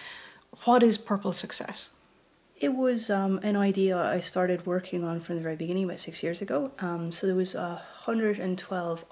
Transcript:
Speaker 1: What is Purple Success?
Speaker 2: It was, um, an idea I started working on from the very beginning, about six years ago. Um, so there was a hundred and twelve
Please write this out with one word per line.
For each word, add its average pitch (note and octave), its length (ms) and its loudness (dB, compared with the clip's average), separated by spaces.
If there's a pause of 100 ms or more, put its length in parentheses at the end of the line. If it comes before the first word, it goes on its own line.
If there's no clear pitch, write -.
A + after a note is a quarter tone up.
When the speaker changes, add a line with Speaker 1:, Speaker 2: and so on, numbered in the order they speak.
(640)
Speaker 1:
What A#3+ 180 8
is A3 160 6
Purple G3 340 -2
Success? - 600 -4 (640)
Speaker 2:
It C#4 180 0
was, B3+ 340 2
um, G3 360 2
an G#3 100 2
idea G3 420 4
I D#3+ 220 2
started F3+ 480 0
working F3+ 380 -2
on E3+ 160 -2
from E3+ 160 -6
the E3 60 -4
very D#3+ 120 -4
beginning, F3 300 -2
about F3 160 -4
six - 240 -6
years E3+ 180 -4
ago. C4+ 380 -2
Um, E3+ 320 -4
so F#3+ 160 -2
there F#3 80 2
was F#3 180 0
a F3 260 -6 (140)
hundred A3 460 0
and F#3 180 -2
twelve E3+ 540 -4